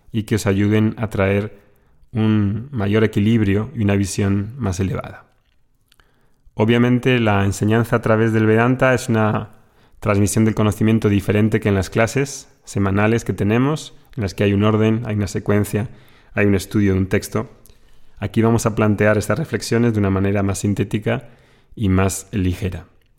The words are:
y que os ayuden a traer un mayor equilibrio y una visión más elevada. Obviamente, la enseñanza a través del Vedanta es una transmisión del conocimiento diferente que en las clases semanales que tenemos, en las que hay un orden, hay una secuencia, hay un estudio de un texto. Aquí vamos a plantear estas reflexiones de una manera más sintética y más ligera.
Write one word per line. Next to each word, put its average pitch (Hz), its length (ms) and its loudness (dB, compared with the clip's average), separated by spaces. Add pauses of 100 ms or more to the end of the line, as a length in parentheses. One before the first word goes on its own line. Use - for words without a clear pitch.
(100)
y 110 120 -4
que 110 140 -2
os 104 100 -4
ayuden 104 500 2
a 110 140 -6
traer 101 500 -2 (520)
un 107 580 0
mayor 110 340 0
equilibrio 107 680 2
y 117 80 -4
una 101 120 2
visión 101 600 -2
más 98 240 -4
elevada. - 460 -8 (1300)
Obviamente, 120 640 2
la 101 240 2
enseñanza 110 520 0
a 110 40 -2
través 113 320 2
del 110 140 2
Vedanta 127 480 4
es 120 160 -2
una 107 400 0 (500)
transmisión 104 460 2
del 110 80 0
conocimiento 107 560 2
diferente 104 500 0
que - 80 -2
en 98 60 2
las 95 160 -2
clases 135 580 -4 (160)
semanales 104 640 0
que 101 80 -2
tenemos, 120 600 -2 (220)
en 117 60 -6
las 95 100 -4
que - 120 -2
hay 101 100 2
un 101 100 2
orden, 110 400 2
hay 110 100 -6
una 101 120 -2
secuencia, 104 640 -2 (420)
hay 104 140 0
un 101 80 4
estudio 98 400 0
de 92 60 2
un 92 80 -2
texto. 107 420 -4 (680)
Aquí 107 240 -2
vamos 113 220 2
a 104 120 -2
plantear 107 420 2
estas 107 200 -2
reflexiones 117 540 -2
de 107 60 -2
una 101 100 2
manera 98 360 0
más 98 160 -4
sintética 110 680 -4 (440)
y 107 140 -2
más 95 420 0
ligera. 90 560 -4 (320)